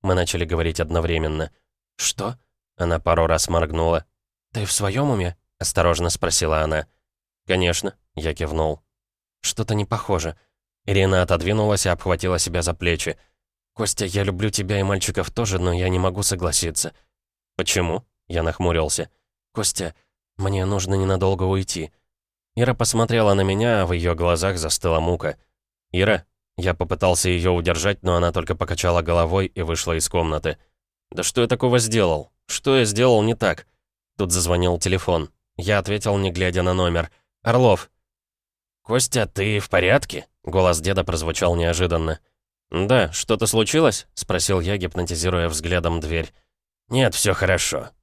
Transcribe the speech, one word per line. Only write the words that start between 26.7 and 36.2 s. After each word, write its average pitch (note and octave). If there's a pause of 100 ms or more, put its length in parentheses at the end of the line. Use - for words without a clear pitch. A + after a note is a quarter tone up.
попытался F2+
ее F2+
удержать, F2
но F2+
она F2
только E2
покачала F2
головой E2+
и -
вышла E2
из D#2+
комнаты. D#2 (540)
«Да F2+
что -
я A#2+
такого B2
сделал? G2+ (160)
Что C3+
я A#2+
сделал A2
не A2+
так?» F#2 (520)
Тут F#2
зазвонил F2
телефон. F2+ (260)
Я G2+
ответил, G2+
не G2